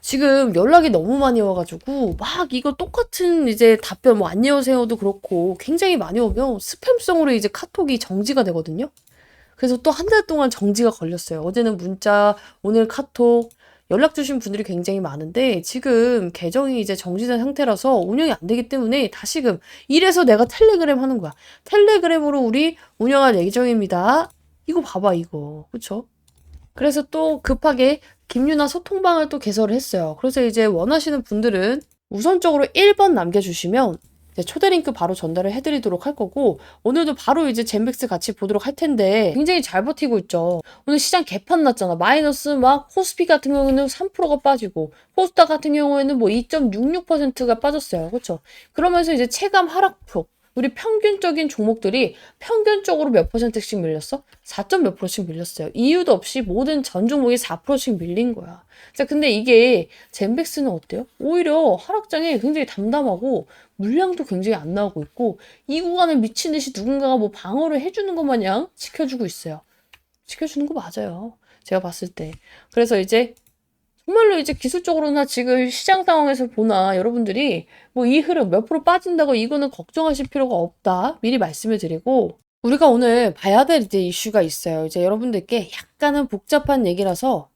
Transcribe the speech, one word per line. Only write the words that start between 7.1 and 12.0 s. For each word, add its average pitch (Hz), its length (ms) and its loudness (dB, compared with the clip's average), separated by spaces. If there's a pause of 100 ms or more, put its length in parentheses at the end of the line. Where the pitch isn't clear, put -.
이제 208 140 0
카톡이 269 500 -4
정지가 226 460 -2
되거든요. 170 460 -4 (680)
그래서 247 240 0
또 311 100 2
한 339 160 -4
달 427 200 4
동안 294 240 0
정지가 214 400 0
걸렸어요. 170 500 -8
어제는 208 380 -2
문자, 208 580 2 (240)